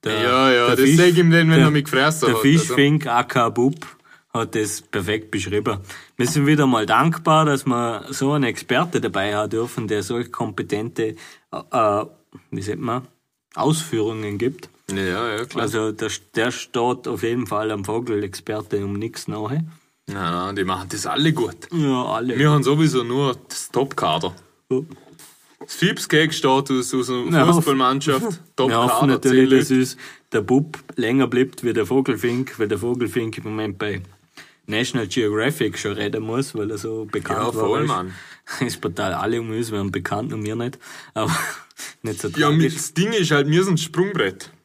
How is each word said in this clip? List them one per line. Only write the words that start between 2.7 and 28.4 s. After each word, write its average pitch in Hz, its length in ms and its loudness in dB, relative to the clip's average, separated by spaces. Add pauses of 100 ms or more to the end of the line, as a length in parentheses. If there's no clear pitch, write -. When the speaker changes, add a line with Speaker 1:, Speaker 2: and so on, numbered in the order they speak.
Speaker 2:
also. 120 140 0
Speaker 1:
A 123 40 2
K 120 260 2
Bub 127 360 0 (480)
hat 113 220 -4
das 107 260 -2
perfekt 104 480 -4
beschrieben. 101 500 -2 (360)
Wir 127 100 0
sind 139 220 2
wieder 143 200 6
mal 113 180 2
dankbar, 156 580 4
dass 143 220 0
wir 120 460 -2
so 135 200 -2
einen 147 140 0
Experte 143 560 0
dabei 104 340 -2
haben 107 140 -2
dürfen, 110 400 -4
der 104 140 0
solch 120 280 -4
kompetente, 110 880 -4 (340)
äh, 107 540 0 (460)
wie 101 100 -6
sagt 104 180 -6
man, 123 260 -4 (480)
Ausführungen 110 840 -2
gibt. 123 320 -4 (200)
Speaker 2:
Ja, 98 460 -2
ja, 110 80 -4
klar. 131 200 -4
Speaker 1:
Also 110 280 -2
der, 104 200 -6 (220)
der 113 180 0
steht 123 580 -4
auf 113 140 -6
jeden 120 220 -2
Fall 107 260 -4
am 101 120 -6
Vogelexperte 107 1000 -4
um 101 80 -6
nichts 110 340 -8
nahe. 110 380 -4 (440)
Speaker 2:
Ja, 92 440 -4
die 101 100 -2
machen 92 260 -4
das - 180 -6
alle 147 260 0
gut. - 400 -4
Speaker 1:
Ja, 135 320 0
alle. 120 340 -2
Speaker 2:
Wir 147 120 6
haben 147 120 4
sowieso 139 400 2
nur 127 320 0 (140)
das - 200 -10
Top-Kader. 90 640 -2 (360)
Speaker 1:
Ja. 127 100 0 (840)
Speaker 2:
Das - 120 -14
Fips-Cake 160 580 2
steht 139 380 2
aus, 131 200 -2
aus 127 200 -2
einer 123 260 -4
Speaker 1:
Ja, 147 100 6
hoff-, 175 100 6
Speaker 2:
Fußballmannschaft. 135 640 2
Speaker 1:
<laughs> 208 360 -8